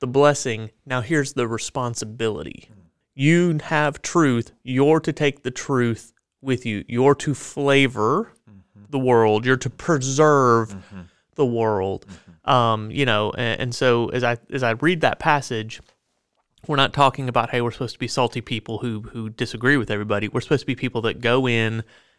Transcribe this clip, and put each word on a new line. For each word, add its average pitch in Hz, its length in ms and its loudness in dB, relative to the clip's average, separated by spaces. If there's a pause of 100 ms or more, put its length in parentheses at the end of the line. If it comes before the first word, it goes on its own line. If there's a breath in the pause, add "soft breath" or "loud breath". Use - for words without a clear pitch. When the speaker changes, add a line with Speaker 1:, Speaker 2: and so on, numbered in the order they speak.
Speaker 1:
the 131 60 -4
blessing, 127 640 2 (140)
now 127 160 -4
here's 139 320 0
the 120 160 0
responsibility. 113 1200 -6 (460)
You 165 500 4
have 151 380 -2
truth, 131 500 0 (100)
you're 139 380 2
to 156 120 -4
take 143 300 -2
the 123 80 -6
truth 120 640 -4 (300)
with 131 240 -4
you. 104 200 -6
You're 131 300 4
to 143 180 -4
flavor 139 1000 0 (160)
Speaker 2:
Mm-hmm. 101 420 -20
Speaker 1:
the 139 80 -4
world, 117 480 4
you're 131 100 4
to 127 140 -4
preserve 135 1000 2
Speaker 2:
Mm-hmm. 95 300 -16 (360 loud breath)
Speaker 1:
the 147 100 2
world." 107 600 -2
Speaker 2:
Mm-hmm. - 440 -10
Speaker 1:
Um, 113 400 2
you 135 160 -2
know, 107 260 0
and, 117 280 -4
and 123 140 -4
so 120 340 2
as 123 160 -2
I, 120 120 0 (140)
as 139 120 -6
I 117 100 2
read 160 300 0
that 127 160 2
passage, 123 640 -2 (840)
we're 160 100 -4
not 135 160 2
talking 135 360 2
about, 117 220 0
"Hey, 123 120 0
we're 120 80 -2
supposed - 240 -8
to - 40 -18
be 123 100 -6
salty 123 340 -2
people 113 360 -8
who, 113 220 -6
who 113 300 -10
disagree 123 480 0
with 110 120 -2
everybody." 104 380 -2
We're 120 140 -4
supposed - 180 0
to - 60 -16
be 131 80 -4
people 123 280 -4
that 113 180 -2
go 123 280 2
in 113 360 0 (340 soft breath)